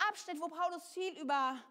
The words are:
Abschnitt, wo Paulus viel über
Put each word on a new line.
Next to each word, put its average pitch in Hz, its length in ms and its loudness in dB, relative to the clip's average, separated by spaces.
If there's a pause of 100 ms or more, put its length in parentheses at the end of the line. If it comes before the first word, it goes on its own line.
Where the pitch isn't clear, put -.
Abschnitt, 359 300 -4
wo 311 100 -2
Paulus 349 400 0
viel 370 280 -2
über 269 400 2 (140)